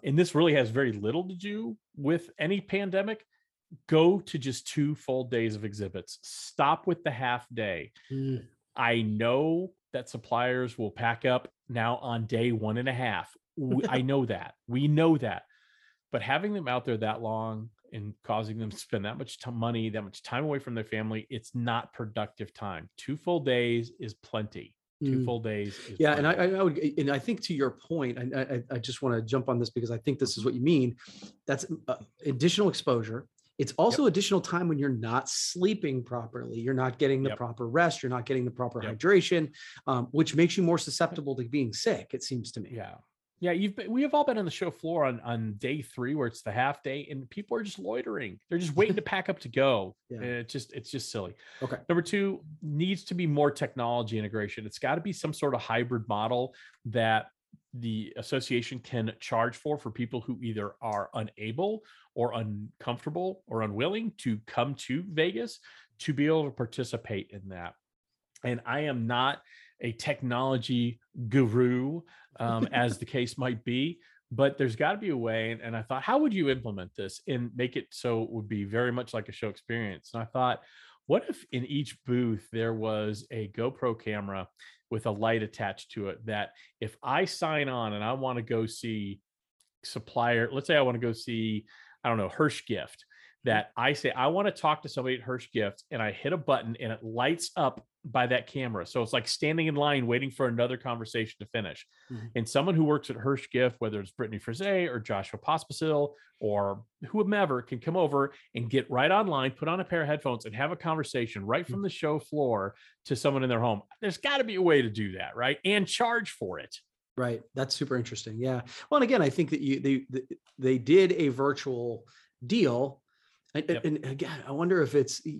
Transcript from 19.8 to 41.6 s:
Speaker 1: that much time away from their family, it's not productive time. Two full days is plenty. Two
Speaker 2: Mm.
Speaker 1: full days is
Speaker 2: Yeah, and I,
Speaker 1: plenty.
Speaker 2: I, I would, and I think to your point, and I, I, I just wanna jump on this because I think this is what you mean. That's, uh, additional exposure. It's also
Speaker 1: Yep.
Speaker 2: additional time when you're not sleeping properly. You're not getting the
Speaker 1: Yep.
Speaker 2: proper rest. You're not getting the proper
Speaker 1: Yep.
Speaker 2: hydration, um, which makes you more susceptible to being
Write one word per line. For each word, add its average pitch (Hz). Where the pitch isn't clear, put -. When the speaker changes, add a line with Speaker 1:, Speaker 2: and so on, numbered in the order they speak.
Speaker 1:
that 107
much 95
time 131
away 147
from 127
their -
family, 110
it's 117
not 117
productive 107
time. 92
Two 147
full 175
days 120
is 107
plenty. -
Two 131
Speaker 2:
Mm. 127
Speaker 1:
full 120
days 104
is 101
Speaker 2:
Yeah, 151
and 147
I, 170
Speaker 1:
plenty. 185
Speaker 2:
I, 190
I 196
would, 165
and 143
I 139
think 202
to 175
your 135
point, 127
and 123
I, 131
I, 123
I -
just 117
wanna 120
jump 120
on 120
this 120
because 117
I 113
think 139
this -
is 202
what 127
you 120
mean. 131
That's, 135
uh, 123
additional 170
exposure. 117
It's 135
also 233
Speaker 1:
Yep. 226
Speaker 2:
additional 196
time 175
when 151
you're 139
not 120
sleeping 165
properly. 120
You're 127
not 127
getting 135
the 135
Speaker 1:
Yep. 107
Speaker 2:
proper 117
rest. 165
You're 131
not 120
getting 131
the 123
proper 123
Speaker 1:
Yep. 110
Speaker 2:
hydration, 170
um, 123
which 156
makes 175
you 196
more 170
susceptible 151
to 127
being 127